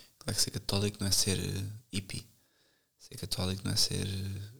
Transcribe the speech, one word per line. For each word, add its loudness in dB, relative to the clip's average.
Claro -4
que 4
ser 0
católico 0
não 0
é 4
ser, 4
eh, -2
hippie. -4
Ser -16
católico -2
não -2
é 2
ser, 2
eh, -4